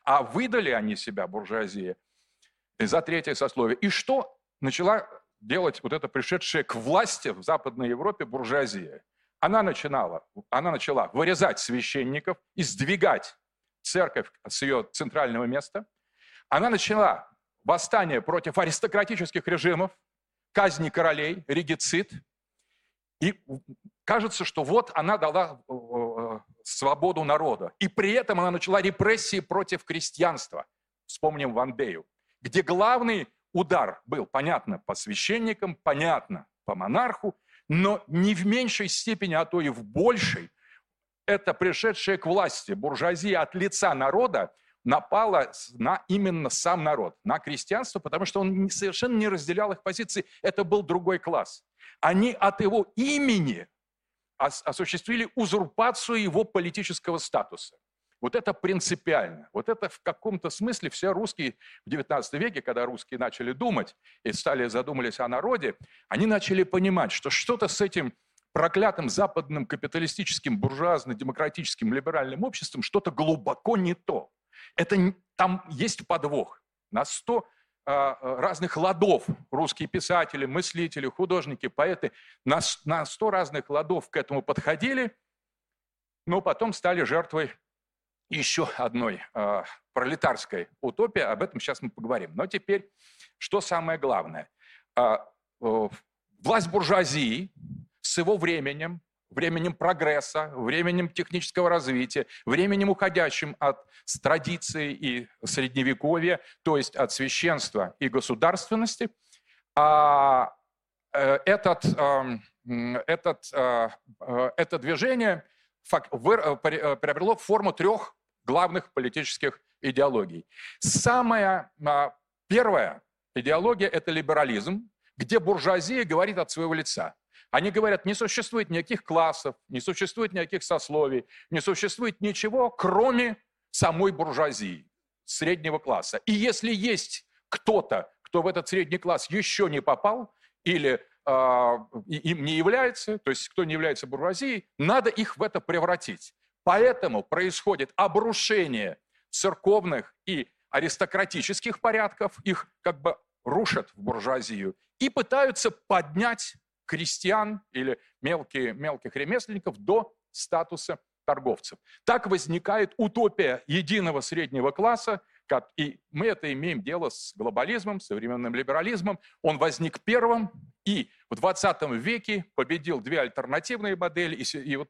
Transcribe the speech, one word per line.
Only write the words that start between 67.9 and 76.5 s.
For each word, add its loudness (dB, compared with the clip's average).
проклятым 2
западным -2
капиталистическим, -4
буржуазно-демократическим, -2
либеральным -2
обществом, -6
что-то 0
глубоко 0
не 0
то. -6
Это 0
н-, 4
там 0
есть -4
подвох. -2